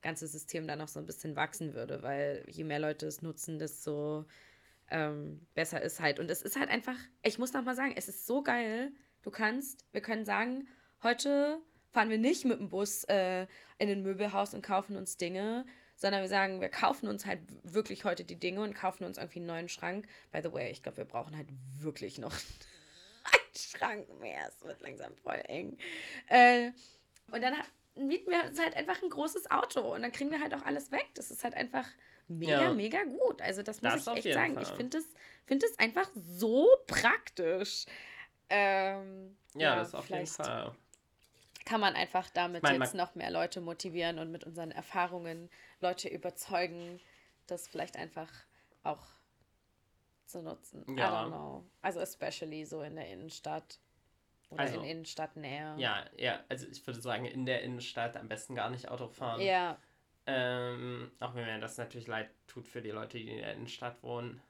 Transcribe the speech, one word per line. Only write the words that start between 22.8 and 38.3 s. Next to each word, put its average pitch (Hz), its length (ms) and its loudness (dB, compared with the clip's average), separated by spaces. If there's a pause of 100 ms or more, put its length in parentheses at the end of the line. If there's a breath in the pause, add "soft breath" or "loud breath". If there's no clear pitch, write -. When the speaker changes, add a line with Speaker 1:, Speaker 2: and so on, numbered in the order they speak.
Speaker 1:
einen - 300 6
Schrank - 680 -4
mehr. 76 260 -8
Es - 160 -14
wird - 180 -12
langsam - 360 -12
voll - 300 -6
eng. - 300 -8 (500 loud breath)
Äh, 247 440 10 (600 loud breath)
und 226 120 -2
dann 254 140 2
ha-, - 80 -4 (360)
mieten 320 300 0
wir 339 140 4
uns 294 140 -6
halt 330 180 2
einfach 320 260 0
ein 359 60 0
großes 311 420 -2
Auto - 300 2 (120)
und 226 80 -2
dann 240 120 -2
kriegen 285 180 -2
wir 311 80 0
halt 302 160 0
auch 277 80 -6
alles 285 280 -2
weg. 339 240 -2
Das - 160 -8
ist - 120 -10
halt 240 120 -2
einfach 247 300 -2 (440 loud breath)
mega, 165 240 0
Speaker 2:
Ja. 143 200 8
Speaker 1:
mega 226 300 2
gut. 370 380 2
Also 196 200 0
das 208 200 -6
muss 233 120 6
Speaker 2:
Das 294 100 2
Speaker 1:
ich - 40 -4
Speaker 2:
auf 233 100 0
Speaker 1:
echt - 80 -2
Speaker 2:
jeden 156 120 4
Speaker 1:
sagen. - 160 4
Speaker 2:
Fall. - 100 -2
Speaker 1:
Ich - 60 -4
find 254 260 -2
es, 320 100 0 (400 loud breath)
find 277 180 4
es 453 160 2
einfach 233 360 4
so 214 500 6 (220)
praktisch. - 1000 2 (640 loud breath)